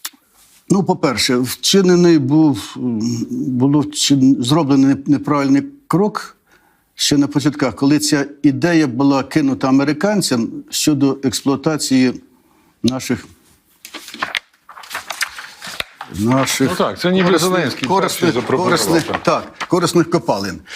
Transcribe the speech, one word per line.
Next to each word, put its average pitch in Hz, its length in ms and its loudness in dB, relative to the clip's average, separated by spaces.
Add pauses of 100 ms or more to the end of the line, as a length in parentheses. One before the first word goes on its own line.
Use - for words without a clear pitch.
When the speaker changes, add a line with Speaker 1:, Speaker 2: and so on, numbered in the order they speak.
(680)
Speaker 1:
ну, 185 140 2
по-перше, 135 540 0
вчинений 175 800 4
був, 139 580 2
м, 123 220 -4 (320)
було 131 480 0
вчин-, 139 640 2
зроблений 135 420 2 (100)
не-, - 120 -10
неправильний 139 560 2 (240)
крок 208 500 -2 (580)
ще - 220 0
на 143 100 2
початках, 139 480 -2
коли 143 240 2
ця 143 260 0 (180)
ідея 151 440 2
була 135 360 2
кинута 135 460 0
американцям 143 800 0 (200)
щодо 139 540 0
експлуатації 135 1000 0 (640)
наших, 123 440 -4 (3000)
наших 127 520 0
Speaker 2:
Ну - 60 -4
так, 120 220 -2
це 180 120 0
ніби 185 160 2
Speaker 1:
корисних, 175 240 2
Speaker 2:
Зеленський 151 360 -2
Speaker 1:
корисних, - 340 -2
Speaker 2:
перший 123 200 2
запропонував, - 380 0
Speaker 1:
корисних, 151 240 0
Speaker 2:
так. - 200 -6
Speaker 1:
так, - 440 -4
корисних 170 420 0
копалин. 101 500 -2 (160)